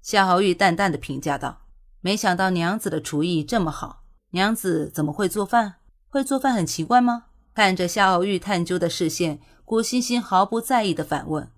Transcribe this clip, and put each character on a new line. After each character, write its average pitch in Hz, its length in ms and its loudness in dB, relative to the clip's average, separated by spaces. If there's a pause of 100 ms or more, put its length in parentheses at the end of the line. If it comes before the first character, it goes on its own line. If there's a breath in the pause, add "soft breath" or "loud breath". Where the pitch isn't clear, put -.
夏 196 240 2
侯 185 160 4
玉 190 120 4
淡 175 220 2
淡 196 160 0
的 143 60 -4
评 135 240 -8
价 143 160 -4
道。 - 240 -10 (400)
“没 190 160 0
想 190 180 2
到 185 140 2
娘 180 300 0
子 202 100 -4
的 160 120 -4
厨 147 220 -2
艺 170 200 0
这 220 180 0
么 165 80 0
好。 - 340 -12 (280)
”“娘 190 220 2
子 165 400 -2
怎 156 100 -2
么 147 100 -2
会 190 160 0
做 202 160 -2
饭？ 214 300 0 (340)
会 277 140 0
做 277 140 -2
饭 262 160 0
很 190 120 0
奇 160 180 -4
怪 240 160 4
吗？” 240 260 0 (300)
看 190 200 4
着 180 120 0
夏 190 240 2
侯 175 120 2
玉 196 140 0
探 175 260 0
究 180 140 -2
的 170 120 0
视 165 200 -2
线， 156 300 -2 (240 soft breath)
古 226 180 0
欣 247 200 0
欣 240 200 0
毫 190 240 2
不 226 140 -4
在 226 240 0
意 190 100 0
的 156 100 -4
反 143 260 -4
问。 151 280 -4